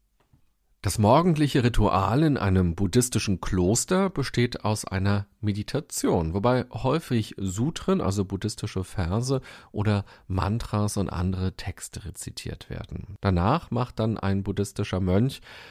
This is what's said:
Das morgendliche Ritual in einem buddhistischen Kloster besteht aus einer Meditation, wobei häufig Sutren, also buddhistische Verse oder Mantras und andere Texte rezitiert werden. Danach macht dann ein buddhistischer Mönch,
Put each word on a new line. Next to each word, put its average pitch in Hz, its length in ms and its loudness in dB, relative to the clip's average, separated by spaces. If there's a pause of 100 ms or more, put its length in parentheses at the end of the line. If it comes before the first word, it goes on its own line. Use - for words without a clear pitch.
(840)
Das - 160 -2
morgendliche 143 640 4
Ritual 107 580 4
in 151 160 4
einem 92 380 2
buddhistischen 101 640 0
Kloster 117 680 2
besteht - 520 -2
aus 107 220 -2
einer 98 400 0 (160)
Meditation, 104 920 -2
wobei 120 360 2
häufig 123 640 -2
Sutren, 117 640 -2
also 95 260 0
buddhistische 98 580 -6
Verse 117 580 -2 (300)
oder 104 340 0 (220)
Mantras 104 720 -2
und 101 120 -2
andere 92 480 -4
Texte - 480 -12
rezitiert - 640 -12
werden. - 520 -10
Danach 98 500 2
macht 117 280 -2
dann 110 200 0
ein 98 240 0
buddhistischer 98 560 -2
Mönch, 95 420 2 (300)